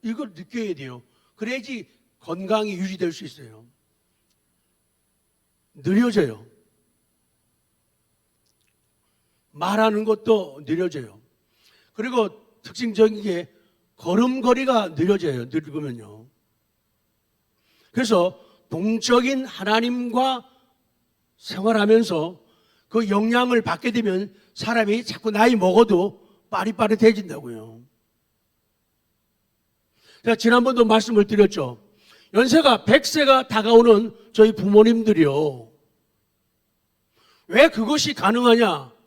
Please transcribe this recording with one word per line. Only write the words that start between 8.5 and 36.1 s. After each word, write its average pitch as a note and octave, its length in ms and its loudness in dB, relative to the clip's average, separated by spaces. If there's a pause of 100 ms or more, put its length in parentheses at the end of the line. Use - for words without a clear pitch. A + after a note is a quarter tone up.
말하는 G#3 540 -2
것도 G#3+ 600 -2
느려져요. D3+ 540 -8 (760)
그리고 A3+ 360 -4 (320)
특징적인 A3 640 -2
게 F3 240 -6 (480)
걸음걸이가 B3 960 0
느려져요, D#3 560 -2
늙으면요. B2+ 840 -12 (1600)
그래서 G#3 480 0 (300)
동적인 A#3+ 760 -2
하나님과 A#3+ 1000 -4 (920)
생활하면서 G3+ 1000 -2 (480)
그 A3 220 -4
영향을 A#3 520 0
받게 A3 300 -6
되면 G3+ 420 -4 (200)
사람이 A3+ 520 -4
자꾸 - 260 -8
나이 A3+ 240 4
먹어도 F#3 720 2 (240)
빠릿빠릿해진다고요. F#3 1300 -2 (2500)
제가 A3+ 120 0
지난번도 A#3+ 500 2
말씀을 G#3+ 400 2
드렸죠. F#3+ 580 0 (500)
연세가 B3+ 500 2
백 C4+ 220 4
세가 C4+ 420 2
다가오는 A3+ 680 4 (200)
저희 A3 180 6
부모님들이요. F#3 1200 2 (1800)